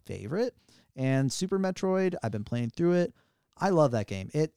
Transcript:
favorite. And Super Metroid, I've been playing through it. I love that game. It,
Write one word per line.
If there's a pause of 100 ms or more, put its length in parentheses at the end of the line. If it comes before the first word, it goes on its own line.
favorite. (420)
And
Super
Metroid,
I've
been
playing
through
it. (480)
I
love
that
game.
It,